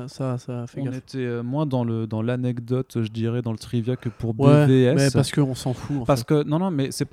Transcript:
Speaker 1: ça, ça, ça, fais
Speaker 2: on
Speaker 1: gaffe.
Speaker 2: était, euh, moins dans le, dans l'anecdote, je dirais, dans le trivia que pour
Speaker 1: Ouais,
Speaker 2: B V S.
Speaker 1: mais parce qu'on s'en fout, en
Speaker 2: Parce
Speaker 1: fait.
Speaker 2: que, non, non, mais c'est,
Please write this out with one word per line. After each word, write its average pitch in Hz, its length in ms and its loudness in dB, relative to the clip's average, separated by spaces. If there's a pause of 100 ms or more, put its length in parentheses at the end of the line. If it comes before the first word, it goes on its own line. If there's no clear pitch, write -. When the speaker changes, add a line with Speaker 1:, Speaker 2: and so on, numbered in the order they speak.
Speaker 1:
ça, 131 280 -6
ça, - 0 -
ça, 120 300 -10
fais 143 140 -10
Speaker 2:
on - 20 -6
Speaker 1:
gaffe. 135 140 -6
Speaker 2:
était, 135 220 -12
euh, 120 240 -4
moins 139 220 -2
dans 127 200 0
le, 113 220 -2
dans 110 140 -2
l'anecdote, 123 800 -2
je 110 60 0
dirais, 113 340 -2
dans 117 120 -2
le 110 40 -6
trivia 120 380 -2
que - 140 -6
pour 113 280 -4
Speaker 1:
Ouais, 147 280 8
Speaker 2:
B - 20 4
V 131 160 6
S. 123 140 4
Speaker 1:
mais 139 140 4
parce 131 200 2
qu'on 135 240 0
s'en 131 180 -4
fout, 143 280 -6
en - 20 -6
Speaker 2:
Parce 127 200 2
Speaker 1:
fait. - 40 -12
Speaker 2:
que, 147 160 2
non, 151 160 0
non, 190 120 -2
mais 139 200 -2
c'est, - 220 -4